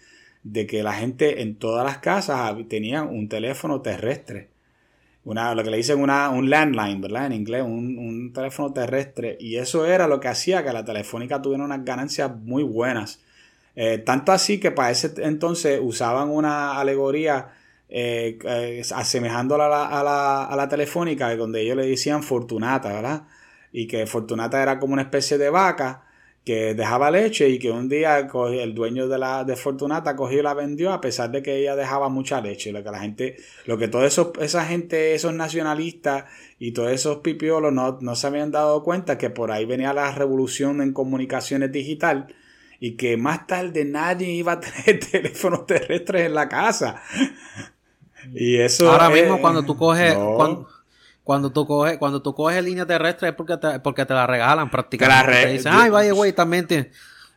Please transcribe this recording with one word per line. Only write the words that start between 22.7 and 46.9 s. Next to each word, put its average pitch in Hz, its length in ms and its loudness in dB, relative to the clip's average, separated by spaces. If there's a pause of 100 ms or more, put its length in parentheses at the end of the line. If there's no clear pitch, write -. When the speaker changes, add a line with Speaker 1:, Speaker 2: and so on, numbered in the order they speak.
Speaker 1:
¿verdad? 127 320 -6 (480)
Y 113 160 -6
que 110 200 -2
Fortunata 117 540 -2
era 135 180 0
como 139 140 -2
una 139 100 0
especie 139 340 0
de 143 140 2
vaca 160 520 2 (400)
que 110 300 0
dejaba 120 380 2
leche 196 360 4
y 127 120 2
que 123 120 -2
un 123 160 -4
día 147 400 2
co-, 123 220 0
el 120 240 -4
dueño 117 340 -4
de 131 100 0
la, 131 280 -2
de 131 100 -2
Fortunata 143 640 -4
cogió 135 220 0
y 147 40 2
la 143 120 0
vendió 147 360 -2
a 185 80 -2
pesar 120 320 -4
de 135 100 -4
que 139 180 -4
ella 139 180 0
dejaba 139 320 -2
mucha 135 320 -4
leche. 104 320 -8
Lo 101 100 -10
que 104 80 -10
la 101 80 -10
gente, 107 380 -8 (300)
lo 113 100 -2
que 113 100 -2
todo - 180 2
eso, 175 360 2
esa 156 240 -2
gente, 160 480 0
esos 160 200 -2
nacionalistas 156 920 -4 (340)
y 120 140 -8
todos 120 180 0
esos 147 280 -2
pipiolos 156 520 0
no, 131 300 -2
no 123 140 -6
se 143 120 -2
habían 147 240 -2
dado 151 320 2
cuenta 170 340 -2
que 123 120 -2
por 113 220 -4
ahí 107 140 -2
venía 131 280 -2
la 143 180 0
revolución 139 680 0
en 135 100 0
comunicaciones 135 800 -2
digital 147 560 -2 (520)
y 120 180 -6
que 120 180 0
más 143 300 -2
tarde 175 400 -2
nadie 175 460 -2
iba 170 220 0
a 170 60 -4
tener - 400 0
<laughs> - 120 -10
teléfonos 175 560 -2
terrestres 175 580 0
en 156 80 -2
la 151 160 0
casa. 151 540 -2 (1300)